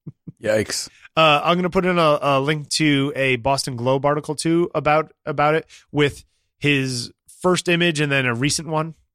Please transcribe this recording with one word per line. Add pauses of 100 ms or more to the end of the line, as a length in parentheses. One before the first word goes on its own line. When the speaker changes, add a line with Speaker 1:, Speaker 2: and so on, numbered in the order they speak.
(120)
Speaker 1:
<laughs>
Speaker 2:
Yikes. (280)
Speaker 1:
Uh,
I'm
gonna
put
in
a,
a
link
to
a
Boston
Globe
article
too
about, (140)
about
it, (260)
with (360)
his (300)
first
image
and
then
a
recent
one (220)